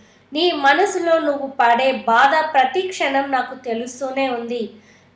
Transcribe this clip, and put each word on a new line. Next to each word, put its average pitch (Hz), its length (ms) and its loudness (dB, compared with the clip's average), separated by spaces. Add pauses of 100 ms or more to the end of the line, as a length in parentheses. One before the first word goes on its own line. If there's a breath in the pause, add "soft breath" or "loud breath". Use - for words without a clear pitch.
(340 loud breath)
నీ 339 180 2
మనసులో 330 680 2
నువ్వు 285 400 -2
పడే 233 320 4
బాధ 269 640 2
ప్రతి 294 340 2
క్షణం 277 440 -2
నాకు 254 240 -4
తెలుస్తూనే 254 760 -6
ఉంది. 233 400 -6 (460 soft breath)